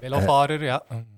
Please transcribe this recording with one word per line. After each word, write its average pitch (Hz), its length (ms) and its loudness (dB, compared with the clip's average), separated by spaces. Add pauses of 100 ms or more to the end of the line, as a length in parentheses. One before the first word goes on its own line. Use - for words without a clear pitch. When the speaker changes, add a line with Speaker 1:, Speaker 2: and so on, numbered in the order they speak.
Speaker 1:
Velofahrer, 143 600 2
Speaker 2:
äh, 151 60 -4
Speaker 1:
ja. 135 160 -2 (360)